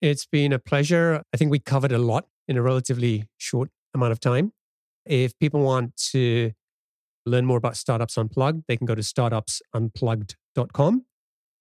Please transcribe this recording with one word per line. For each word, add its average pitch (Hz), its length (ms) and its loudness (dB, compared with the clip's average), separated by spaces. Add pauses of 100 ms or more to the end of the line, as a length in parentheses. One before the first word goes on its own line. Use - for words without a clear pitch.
It's 147 240 0
been 143 280 2
a 127 60 0
pleasure. 160 640 2 (100)
I 120 40 -4
think 151 140 2
we 143 80 2
covered 135 320 0
a 117 60 2
lot 120 300 0 (200)
in 131 100 -2
a 120 40 2
relatively 120 640 0 (100)
short - 320 -4 (240)
amount 123 180 0
of 113 80 -2
time. 135 340 0 (520)
If 131 340 0
people 147 220 2
want 127 360 0 (140)
to 117 400 2 (720)
learn 123 200 2
more 127 120 2
about 117 200 -2
Startups 117 400 -2
Unplugged, 135 500 -2
they 117 100 -2
can 123 80 -4
go 117 100 0
to 107 80 -4
startups 117 580 -2 (120)
unplugged 113 640 -4 (180)
dot - 200 -4
com. 208 320 2 (560)